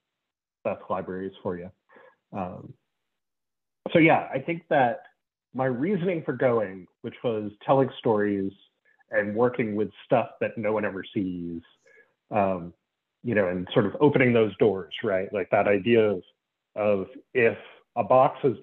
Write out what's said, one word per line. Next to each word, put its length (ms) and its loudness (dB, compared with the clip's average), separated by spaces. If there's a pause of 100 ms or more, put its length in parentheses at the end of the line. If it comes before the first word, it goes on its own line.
(640)
that's 260 -6
libraries 520 -8
for 160 -8
you. 120 -14 (640)
Um, 420 -10 (1200)
so 80 4
yeah, 340 4
I 60 -4
think 300 -8
that 320 0 (520)
my 120 -2
reasoning 600 -2
for 80 -4
going, 540 -2 (140)
which 220 -10
was 280 -4 (140)
telling 240 4 (100)
stories 520 0 (600)
and 240 -2
working 400 0
with 160 -2 (140)
stuff 240 0 (120)
that 160 -6
no 140 -2
one 140 -2
ever 180 -6 (100)
sees, 480 -6 (720)
um, 420 -2 (500)
you 120 -2
know, 140 2
and 240 -4
sort 120 4
of 140 -4
opening 340 4
those 240 2
doors, 360 0 (100)
right? 280 -2
Like 200 -4
that 160 4
idea 420 4
of, 140 -4 (520)
of 320 0 (260)
if 240 4 (380)
a 80 0
box 400 4
is 200 2